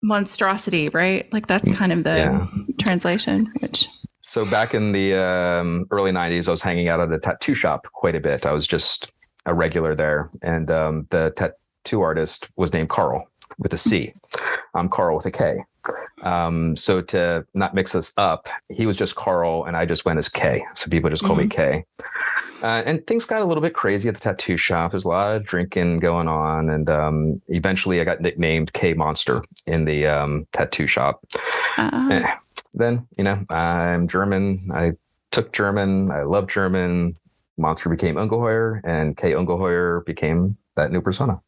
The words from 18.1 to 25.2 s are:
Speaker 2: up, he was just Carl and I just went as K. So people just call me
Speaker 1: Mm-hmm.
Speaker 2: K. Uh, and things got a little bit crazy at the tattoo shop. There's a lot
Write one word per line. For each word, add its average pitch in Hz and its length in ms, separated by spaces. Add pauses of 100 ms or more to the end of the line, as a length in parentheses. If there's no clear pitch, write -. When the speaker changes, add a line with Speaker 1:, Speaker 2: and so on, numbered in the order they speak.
Speaker 2:
up, 90 300 (220)
he 113 160
was 104 120
just 95 180
Carl 85 500
and 85 100
I 82 100
just 85 200
went 82 140
as 71 100
K. - 340 (120)
So - 140
people 80 200
just 78 140
call - 120
me 87 100
Speaker 1:
Mm-hmm. 214 40
Speaker 2:
K. 73 360 (760)
Uh, 113 240
and 156 220
things 226 180
got 220 160
a 202 40
little 160 160
bit 165 120
crazy 98 340
at 107 80
the - 60
tattoo 92 340
shop. 85 360
There's 92 120
a 92 60
lot 101 260